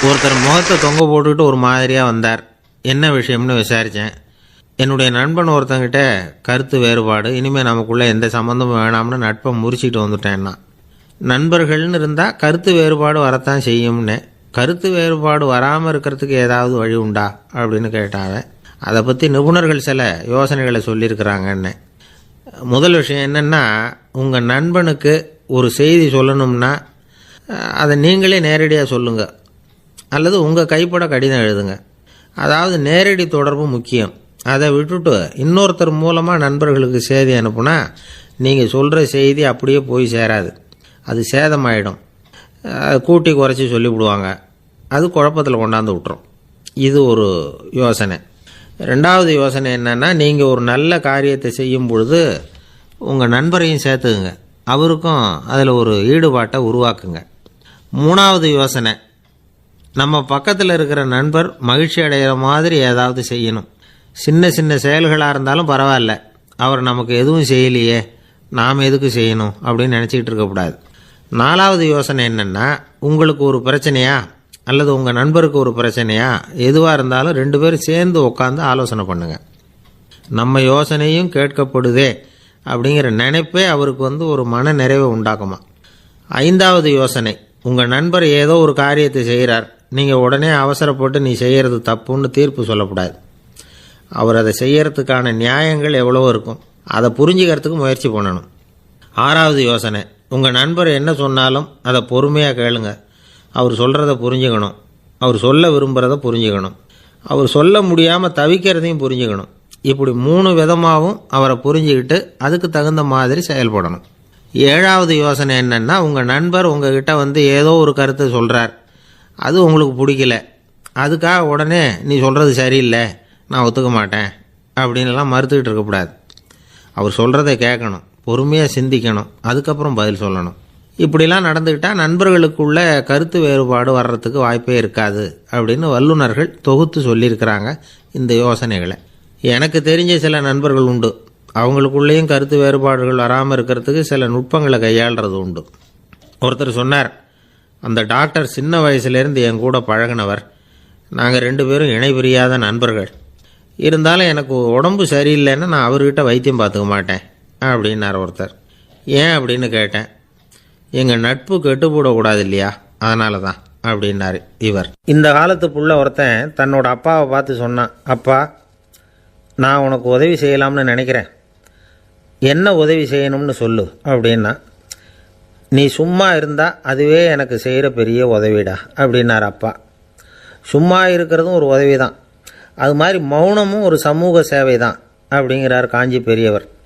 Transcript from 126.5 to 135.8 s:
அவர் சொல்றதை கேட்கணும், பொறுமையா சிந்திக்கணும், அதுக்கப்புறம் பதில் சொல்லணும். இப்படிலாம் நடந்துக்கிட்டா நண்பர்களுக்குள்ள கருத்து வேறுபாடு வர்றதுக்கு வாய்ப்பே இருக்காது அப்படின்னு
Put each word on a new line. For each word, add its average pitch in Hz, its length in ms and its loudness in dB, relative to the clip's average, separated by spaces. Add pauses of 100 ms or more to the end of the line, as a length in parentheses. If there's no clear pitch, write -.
அவர் 101 240 -2
சொல்றதை 135 400 2
கேட்கணும், 117 460 -4 (220)
பொறுமையா 143 500 0
சிந்திக்கணும், 120 560 -2 (100)
அதுக்கப்புறம் 143 520 -2
பதில் 107 280 -2
சொல்லணும். 92 360 -6 (400)
இப்படிலாம் 160 480 2
நடந்துக்கிட்டா 160 480 -2
நண்பர்களுக்குள்ள 165 1120 2
கருத்து 165 360 -2
வேறுபாடு 135 520 0
வர்றதுக்கு 120 480 -2
வாய்ப்பே 120 380 0
இருக்காது 107 460 -2 (280)
அப்படின்னு 120 380 -2